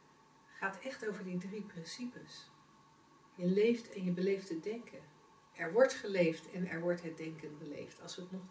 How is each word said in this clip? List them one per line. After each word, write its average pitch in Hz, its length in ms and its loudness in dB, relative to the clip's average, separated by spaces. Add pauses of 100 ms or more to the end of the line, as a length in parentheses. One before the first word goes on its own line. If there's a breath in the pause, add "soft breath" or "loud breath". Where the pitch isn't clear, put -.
(580)
gaat 190 200 -2
echt 262 300 -6
over 196 160 -2
die 180 140 -2
drie 196 240 -6
principes. 175 880 -10 (840)
Je 180 120 -2
leeft 214 460 6
en 190 120 -4
je 180 60 2
beleeft 185 380 2
het 160 140 -4
denken. 233 360 -6 (540)
Er 165 200 -6
wordt 262 220 8
geleefd 180 560 2
en 180 180 -2
er 165 120 -4
wordt 175 220 0
het 160 140 -8
denken 156 420 -10
beleefd, 151 440 -12
als 175 140 -12
we 190 60 -10
het 180 100 -12
nog 185 180 -8